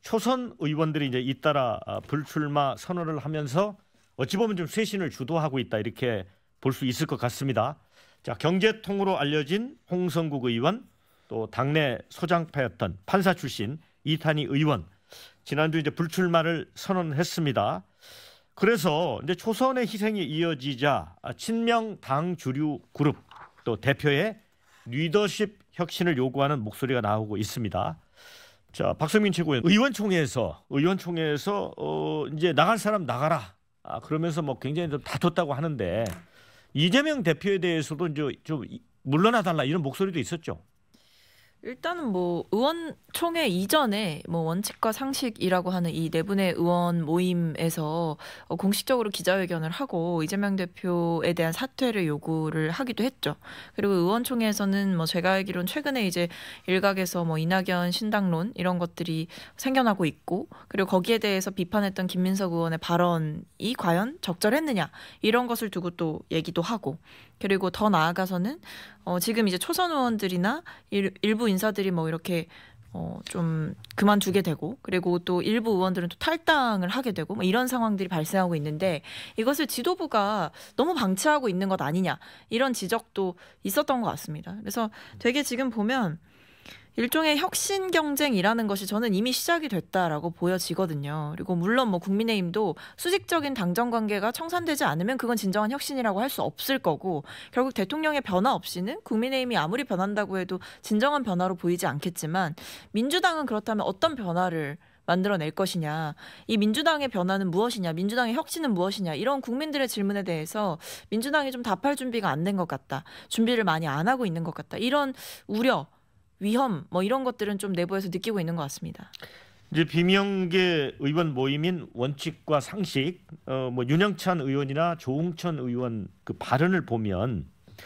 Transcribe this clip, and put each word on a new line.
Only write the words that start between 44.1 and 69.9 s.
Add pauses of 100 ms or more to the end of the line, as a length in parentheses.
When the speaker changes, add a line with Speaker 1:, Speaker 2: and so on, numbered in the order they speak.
Speaker 2:
뭐
원칙과
상식이라고
하는
이
네
분의
의원
모임에서, (320)
어,
공식적으로
기자회견을
하고
이재명
대표에
대한
사퇴를
요구를
하기도
했죠. (380)
그리고
의원총회에서는
뭐
제가
알기로는
최근에
이제 (400)
일각에서
뭐
이낙연
신당론
이런
것들이 (280)
생겨나고
있고, (180)
그리고
거기에
대해서
비판했던
김민석
의원의
발언이
과연
적절했느냐, (300)
이런
것을
두고
또 (100)
얘기도
하고, (420)
그리고
더
나아가서는, (460)
어,
지금
이제
초선